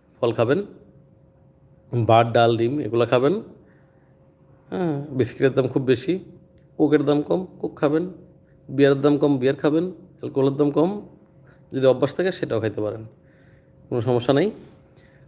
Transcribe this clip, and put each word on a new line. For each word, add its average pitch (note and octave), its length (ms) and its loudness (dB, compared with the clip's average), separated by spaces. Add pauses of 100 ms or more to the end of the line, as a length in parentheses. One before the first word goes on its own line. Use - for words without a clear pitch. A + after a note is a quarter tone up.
(200)
ফল A#2+ 120 0
খাবেন, B2+ 340 0 (1400)
ভাত, A2+ 200 6
ডাল, A#2 300 2
ডিম A#2+ 240 -2
এগুলো A#2 260 0
খাবেন, C#3+ 360 2 (1300)
হ্যাঁ, D#3 360 -4
বিস্কিটের C3 480 0
দাম B2+ 140 0
খুব C3+ 140 -4
বেশি, C3 420 -2 (520)
কোকের D3 280 2
দাম D3 180 2
কম, F3+ 220 -2
কোক - 360 -12
খাবেন, D#3+ 300 0 (580)
বিয়ারের C#3 320 2
দাম D3 180 2
কম, C#3+ 200 2
বিয়ার C3+ 180 0
খাবেন, D#3 300 0
অ্যালকোহলের C3+ 680 -4
দাম D3 140 0
কম, F#3+ 360 -2 (680)
যদি C3 140 0
অভ্যাস C3 280 2
থাকে F3+ 180 -2
সেটাও - 280 -4
খাইতে G#2+ 200 -4
পারেন, G#2+ 240 -6 (840)
কোনো B2 120 -4
সমস্যা A#2+ 320 2
নেই। E3+ 180 2 (760)